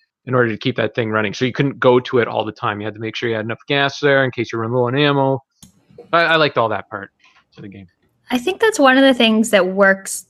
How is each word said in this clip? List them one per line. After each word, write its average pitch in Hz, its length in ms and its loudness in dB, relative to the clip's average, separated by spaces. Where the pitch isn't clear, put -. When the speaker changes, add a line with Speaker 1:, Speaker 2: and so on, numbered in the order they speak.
Speaker 1:
in 127 80 -6
order 120 160 2
to 104 80 -6
keep 123 180 -4
that 113 180 -4
thing 113 160 -4
running. 107 240 -2
So 127 120 -4
you 120 60 -2
couldn't 139 280 -2
go 127 200 4
to 127 180 -2
it 113 100 0
all 113 160 -4
the 107 80 -8
time. 104 280 -6
You 107 60 -6
had 104 80 -10
to 107 60 -16
make 110 160 -10
sure 123 120 -6
you 113 60 -2
had 107 120 -6
enough 113 200 -8
gas 139 320 -2
there 139 260 2
in 127 60 -2
case 117 220 -8
you 117 60 -6
run 113 140 -4
low 123 140 0
on 123 100 -2
ammo. 139 440 2
I, 165 100 4
I 165 140 2
liked 147 220 2
all 113 100 2
that 101 220 -6
part 101 200 -12
to - 60 -20
the 107 60 -16
game. 95 200 -20
Speaker 2:
I 247 80 -2
think 370 220 -4
that's 440 180 2
one 262 180 6
of 269 80 4
the 269 80 6
things 226 380 2
that 185 180 4
works 190 600 0